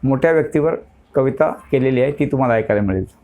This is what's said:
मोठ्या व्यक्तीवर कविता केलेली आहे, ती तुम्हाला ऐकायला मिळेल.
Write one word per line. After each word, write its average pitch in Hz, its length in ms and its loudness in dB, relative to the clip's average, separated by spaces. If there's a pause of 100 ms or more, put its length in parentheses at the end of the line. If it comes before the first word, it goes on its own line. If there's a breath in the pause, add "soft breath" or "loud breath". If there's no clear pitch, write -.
मोठ्या 135 300 2
व्यक्तीवर 151 420 0 (400)
कविता 135 360 0
केलेली 131 520 0
आहे, 143 100 0
ती 147 140 -2
तुम्हाला 131 280 0
ऐकायला 107 280 0
मिळेल. 95 220 -2 (200)